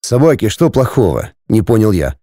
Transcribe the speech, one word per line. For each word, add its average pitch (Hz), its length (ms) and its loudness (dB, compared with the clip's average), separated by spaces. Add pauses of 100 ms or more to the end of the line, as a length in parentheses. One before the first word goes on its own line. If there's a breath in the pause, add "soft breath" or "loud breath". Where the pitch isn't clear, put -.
«В - 60 -16
собаке 123 420 2
что - 200 0
плохого?» — 110 640 -2 (180)
не 110 140 2
понял 110 300 2
я. 69 300 -4